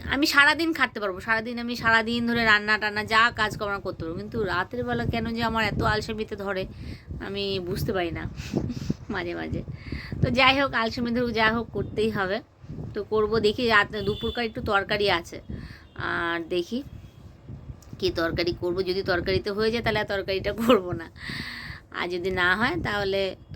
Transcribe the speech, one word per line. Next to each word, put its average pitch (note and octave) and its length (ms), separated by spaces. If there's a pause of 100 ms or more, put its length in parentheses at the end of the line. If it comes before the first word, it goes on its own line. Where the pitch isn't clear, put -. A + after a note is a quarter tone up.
(140)
আমি C#4 200
সারাদিন D4 440
খাটতে B3 260
পারবো, F#3 140 (100)
সারাদিন A3+ 360
আমি A#3+ 100 (100)
সারাদিন A3+ 460
ধরে A#3 120 (100)
রান্না G#3 300
টান্না G#3 220 (100)
যা A3 80 (180)
কাজ G#3+ 200
কর্ম G3+ 160 (100)
করতে F#3 180
পারবো, E3 180
কিন্তু G#3+ 160 (140)
রাতের F3+ 360
বেলা A#3 260
কেন A#3 120 (120)
যে A#3 120
আমার A3+ 220
এত A3 100 (120)
আলসেমিতে G#3+ 420 (100)
ধরে F#3+ 180 (640)
আমি G3+ 160 (240)
বুঝতে - 300
পারি F3 200
না D#3+ 60 (920)
মাঝে F3 260
মাঝে। D#3+ 220 (600)
তো C4 60 (100)
যাই C4 220
হোক, C#4 120 (100)
আলসেমি A#3 340
ধরুক A#3+ 240
যা A3 160
হোক A3+ 200
করতেই G#3 420
হবে, G3 200 (560)
তো G#3+ 60 (140)
করবো। G#3+ 220 (120)
দেখি G#3+ 160 (100)
রাত G#3 160 (180)
দুপুরকার A3 420
একটু A#3+ 120 (100)
তরকারি G3+ 360 (120)
আছে, E3 180 (720)
আর E3+ 280 (160)
দেখি F3+ 260 (1200)
কি F#3+ 80 (120)
তরকারি E3 320 (100)
করব। F3 160 (120)
যদি F#3 120 (100)
তরকারিতে F#3 460
হয়ে A3 160
যায় A#3 120
তাহলে G#3+ 180
আর G3 100
তরকারিটা G3 380 (100)
করবো G#3+ 300 (100)
না, E3 60 (880)
আর F3+ 160
যদি F3+ 160 (120)
না F3+ 80 (100)
হয় C4 160 (100)
তাহলে G3+ 360 (340)